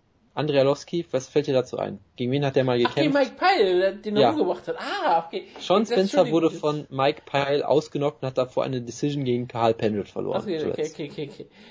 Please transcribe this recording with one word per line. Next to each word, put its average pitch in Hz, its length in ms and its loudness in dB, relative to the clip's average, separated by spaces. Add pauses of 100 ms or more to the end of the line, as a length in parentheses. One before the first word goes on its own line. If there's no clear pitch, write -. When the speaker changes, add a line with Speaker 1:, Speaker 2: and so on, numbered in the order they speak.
(340)
Speaker 1:
Andrei 143 260 0
Arlovski, 143 520 0
was 131 160 -4
fällt 147 180 0
dir 143 80 0
dazu 127 240 0
ein? 101 200 -4 (180)
Gegen 123 140 -2
wen 143 140 0
hat 135 120 0
der 131 80 4
mal 127 80 2 (120)
Speaker 2:
Ach, 123 100 2
gegen 151 180 2
Speaker 1:
gekämpft? 269 260 0
Speaker 2:
Mike 370 180 4
Pyle, 185 220 2
der 190 140 2
den 208 240 -6
er 208 60 6
Speaker 1:
Ja. - 100 6
Speaker 2:
umgebracht 180 360 -2
hat. 165 100 -4
Ah, 247 480 0
okay. - 180 -10 (160)
Speaker 1:
Sean 196 220 2
Speaker 2:
Das, 220 100 -4
Speaker 1:
Spencer 190 380 2
wurde 160 180 4
Speaker 2:
Entschuldigung. 151 400 -4
Speaker 1:
von 135 80 -12
Mike 139 280 0
Pyle 139 420 -2
ausgenockt 143 560 0
und 135 40 -4
hat 131 100 -6
davor 127 280 0
eine 127 180 -4
Decision 143 420 -4
gegen 123 240 -2
Carl 117 240 2
Penrod 107 360 -2
verloren 98 320 -4
Speaker 2:
Ach, - 20 -8
okay, 202 140 -6
okay, 143 160 -4
Speaker 1:
zuletzt. 156 220 -6
Speaker 2:
okay, 147 160 -10
okay, 143 220 -10
okay. - 140 -18 (240)